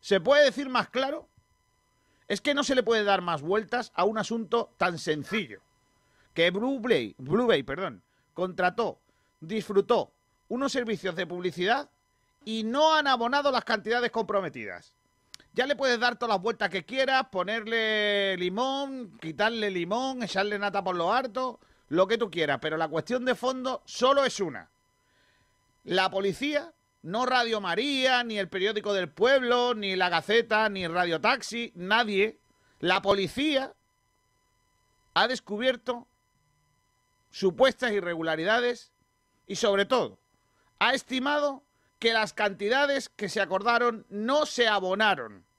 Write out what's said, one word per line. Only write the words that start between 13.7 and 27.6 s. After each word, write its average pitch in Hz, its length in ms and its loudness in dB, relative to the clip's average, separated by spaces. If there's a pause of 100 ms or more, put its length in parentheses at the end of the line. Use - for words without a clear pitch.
comprometidas. 147 840 -6 (580)
Ya 247 140 0
le 285 80 2
puedes 262 240 2
dar 247 180 2
todas 233 200 0
las 180 60 0
vueltas 220 260 -2
que 170 160 -4
quieras, 262 480 0
ponerle 208 1040 0
limón, 254 840 -4
quitarle 208 520 -2
limón, 233 520 -4
echarle 208 360 -2
nata 202 260 -2
por 185 100 -2
lo 175 180 0
harto, 254 460 -2 (300)
lo 180 180 4
que 226 120 0
tú 214 120 -2
quieras, 151 300 0
pero 156 160 -4
la 160 120 -2
cuestión 233 360 -2
de 254 100 2
fondo 254 520 -4
solo 269 380 4
es 240 140 -2
una. 131 320 -6 (1120)
La 190 260 0
policía, 269 640 -4 (280)
no 208 220 -4
Radio 240 360 0